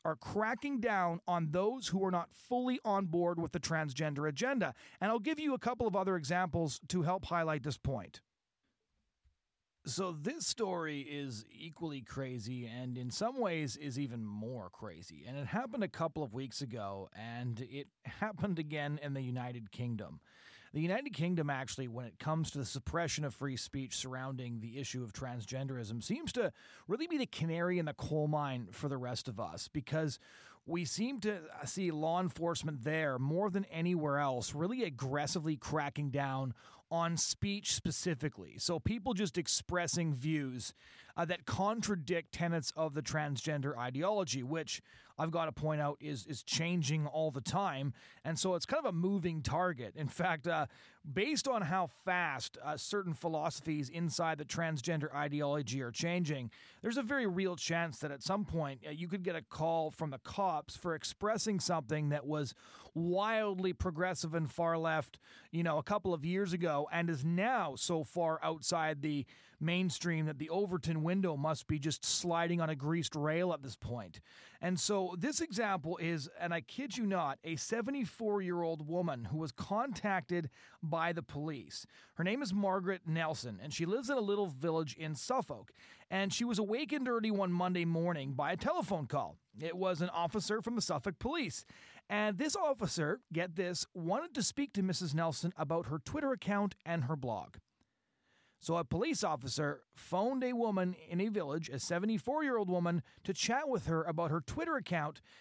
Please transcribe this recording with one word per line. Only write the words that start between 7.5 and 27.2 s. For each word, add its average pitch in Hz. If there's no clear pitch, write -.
this 143
point. 123
So 180
this 190
story 170
is 139
equally 151
crazy, 123
and 123
in 123
some 247
ways 156
is 143
even 120
more 107
crazy. 82
And 135
it 139
happened 226
a 185
couple 156
of 110
weeks 131
ago, 101
and 117
it 139
happened 202
again 147
in 143
the 135
United 123
Kingdom. 107
The 156
United 214
Kingdom, 165
actually, 131
when 120
it -
comes 156
to 147
the 127
suppression 151
of 127
free 135
speech 135
surrounding 127
the 117
issue 127
of 107
transgenderism, 123
seems 277
to 208
really 254
be 339
the 262